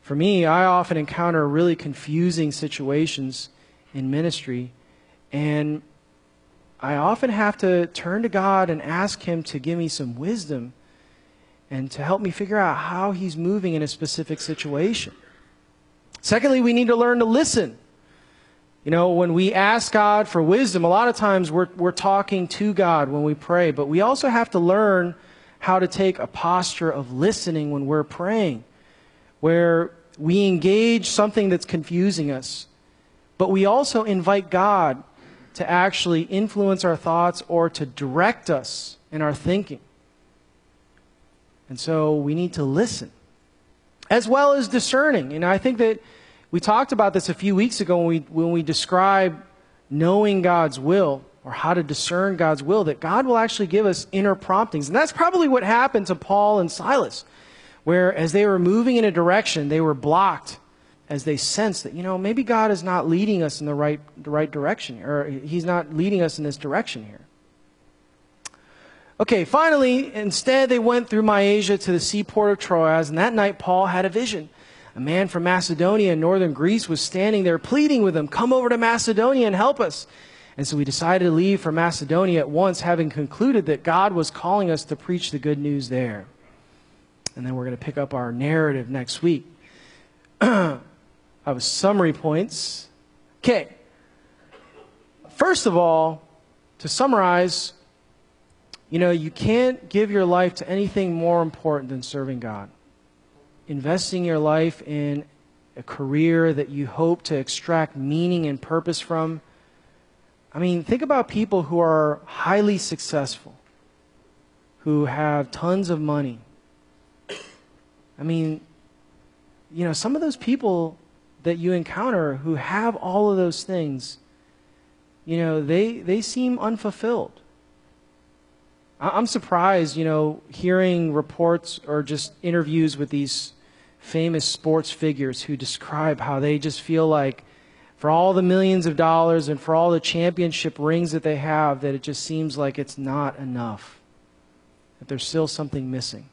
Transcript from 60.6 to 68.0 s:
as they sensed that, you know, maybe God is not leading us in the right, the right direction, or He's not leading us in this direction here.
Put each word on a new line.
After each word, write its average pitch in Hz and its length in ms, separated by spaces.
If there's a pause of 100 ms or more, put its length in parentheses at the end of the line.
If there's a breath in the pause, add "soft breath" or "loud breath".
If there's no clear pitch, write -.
as 143 140
they 151 120
sensed - 480
that, 147 80
you 175 100
know, 185 140
maybe 220 280
God 220 260
is 180 120
not 180 260
leading 185 340
us 147 180
in 151 60
the 147 80
right, 147 260 (160)
the 147 140
right 151 200
direction, 143 520
or 147 260
He's 151 380
not 156 280
leading 185 280
us 160 160
in 151 60
this 147 120
direction 143 480
here. 104 220 (1900 soft breath)